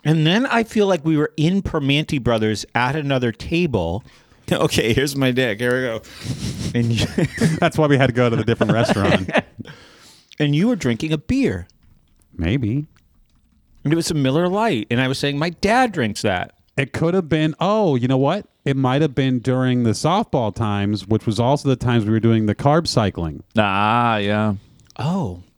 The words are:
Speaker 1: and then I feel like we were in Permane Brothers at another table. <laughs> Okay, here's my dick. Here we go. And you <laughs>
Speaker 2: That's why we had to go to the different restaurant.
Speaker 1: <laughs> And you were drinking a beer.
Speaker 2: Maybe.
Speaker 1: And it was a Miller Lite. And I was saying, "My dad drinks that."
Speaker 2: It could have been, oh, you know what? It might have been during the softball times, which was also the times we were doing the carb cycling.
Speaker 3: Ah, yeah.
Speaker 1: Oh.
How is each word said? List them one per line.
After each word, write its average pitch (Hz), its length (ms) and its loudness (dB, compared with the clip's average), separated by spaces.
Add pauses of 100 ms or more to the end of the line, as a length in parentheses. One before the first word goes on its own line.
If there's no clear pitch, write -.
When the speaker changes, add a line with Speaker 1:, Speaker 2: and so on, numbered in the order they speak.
Speaker 1:
and 156 240 2
then 220 200 2
I 226 180 0
feel 208 220 0
like 175 180 0
we 160 140 2
were 151 180 0
in 175 260 2
Permane 143 600 0
Brothers 110 420 0 (100)
at 127 220 0
another 135 360 0
table. 117 760 -2
<laughs> - 40 -20 (380)
Okay, - 440 0
here's 139 200 0
my 135 160 2
dick. 120 300 0
Here 123 140 0
we 131 80 -2
go. 113 180 -6 (760)
And 120 200 0
you - 120 0
<laughs> - 540 0
Speaker 2:
That's 170 160 0
why 156 100 2
we 143 120 4
had 135 80 4
to 117 80 0
go 123 160 2
to 113 60 0
the 110 80 -2
different 110 280 2
restaurant. 107 580 0 (540)
Speaker 1:
<laughs> - 560 -20
And 147 160 0
you 196 120 2
were 254 80 0
drinking 139 360 -4
a 156 60 -2
beer. 156 500 -2 (680)
Speaker 2:
Maybe. 117 520 -2 (1000)
Speaker 1:
And 143 80 0
it 165 40 2
was 165 140 -2
a 175 40 -2
Miller 147 340 2
Lite. 185 420 0
And 120 120 2
I 131 60 0
was 131 100 -4
saying, 143 200 -2
"My 165 120 -2
dad 226 420 0
drinks 139 300 -2
that." 92 320 -2 (240)
Speaker 2:
It 143 160 -4
could 165 180 0
have 180 160 -2
been, 156 320 0
oh, 196 340 2
you 123 140 0
know 135 80 2
what? 147 300 0 (180)
It 139 140 0
might 135 240 2
have 143 120 0
been 131 260 0
during 127 420 0
the 117 80 4
softball 156 640 0
times, 104 520 -2
which 107 200 0
was 107 120 -2
also 135 300 0
the 127 80 2
times 117 300 0
we 107 60 0
were 113 60 2
doing 113 280 2
the 104 80 2
carb 151 340 2
cycling. 87 540 -2 (160)
Speaker 3:
Ah, 107 580 2
yeah. 104 380 0 (440)
Speaker 1:
Oh. 120 440 -4 (160)